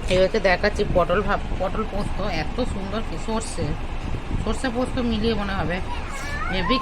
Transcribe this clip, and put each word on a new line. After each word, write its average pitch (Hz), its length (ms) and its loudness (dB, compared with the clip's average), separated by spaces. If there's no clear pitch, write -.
এই 180 100 6
হচ্ছে 190 160 4
দেখাচ্ছি 202 340 4
পটল 175 320 4
ভাপ-, 202 220 0
পটল 190 220 0
পোস্ত, 196 260 -2
এত - 140 -4
সুন্দর 196 340 -4
কি 160 80 -6
সর্ষে, 220 400 -2
সর্ষে 220 340 0
পোস্ত 254 200 -2
মিলিয়ে 220 300 2
মনে 196 180 -2
হবে, 170 180 0
হেভি 190 300 2